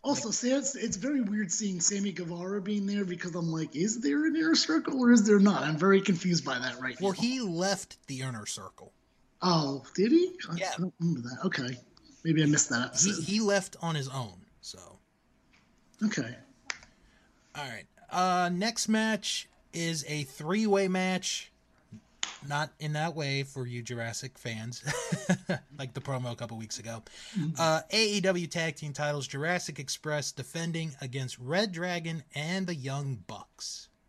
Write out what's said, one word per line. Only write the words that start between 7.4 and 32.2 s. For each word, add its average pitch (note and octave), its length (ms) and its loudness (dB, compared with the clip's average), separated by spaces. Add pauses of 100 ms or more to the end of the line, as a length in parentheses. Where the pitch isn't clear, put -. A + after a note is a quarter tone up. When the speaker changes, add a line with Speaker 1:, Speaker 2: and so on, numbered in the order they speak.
Speaker 2:
left F#3+ 560 -2 (100)
the C3 140 -6
Inner A#2+ 240 -6
Circle. - 480 -12 (480)
Speaker 1:
Oh, D3+ 420 2 (120)
did G#3 160 4
he? F4+ 200 6 (180)
I, E3+ 80 -6
Speaker 2:
Yeah. F3 200 -4
Speaker 1:
I E3 40 -4
don't F#3 200 -4
remember D#3+ 260 0
that. - 200 -6
Okay. B2+ 300 -4 (460)
Maybe D#3+ 180 4
I D3+ 40 6
missed D3 240 4
that B2 280 -2
Speaker 2:
He, F#3 120 4
Speaker 1:
episode. F3 160 -2
Speaker 2:
he G#3 160 0
left G3+ 400 2
on E3 140 -2
his C3+ 120 -2
own, B2+ 320 -8 (220)
so. - 360 -18 (1080)
Speaker 1:
Okay. B2 300 0 (1200)
Speaker 2:
All D3 120 -8
right. A2 180 -12 (240)
Uh, F3+ 440 2
next A3 340 0
match A3 640 0 (240)
is E3 340 -2
a D3+ 160 -2
three-way G3 640 2
match. F#3 640 -2 (960)
Not D3 220 -2 (100)
in D3+ 140 -4
that D3+ 220 -2
way C#3 280 -2
for C3+ 220 -8
you A#2+ 160 -8
Jurassic A#2 560 -8
fans, A2+ 460 -8 (560)
<laughs> - 380 -8
like C3 180 -10
the C#3 40 -6
promo B2+ 320 -4
a A#2 40 -6
couple A#2 200 -10
weeks A2+ 220 -10
ago. A2+ 240 -12 (360)
Speaker 1:
Mm-hmm. D#3+ 200 -2
Speaker 2:
Uh, D#3+ 240 4 (100)
A A3 180 4
E G#3 120 0
W F3+ 240 2
Tag D#3+ 300 -2
Team D3 180 -8
titles, D3 340 -2
Jurassic D#3 520 -4
Express D3 520 -4
defending E3 600 -6 (100)
against C3 380 -6
Red F3 320 0
Dragon E3 520 -4 (120)